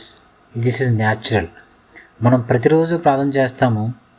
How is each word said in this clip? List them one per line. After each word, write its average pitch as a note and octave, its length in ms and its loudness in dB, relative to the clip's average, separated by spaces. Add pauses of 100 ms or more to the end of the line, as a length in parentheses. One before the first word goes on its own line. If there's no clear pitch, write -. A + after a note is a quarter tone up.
(580)
this A#2+ 240 0
is A#2+ 160 2
natural. G#2+ 460 0 (760)
మనం B2 180 4
ప్రతిరోజు D3+ 560 0
ప్రార్థన C#3 320 0
చేస్తాము B2 640 0 (260)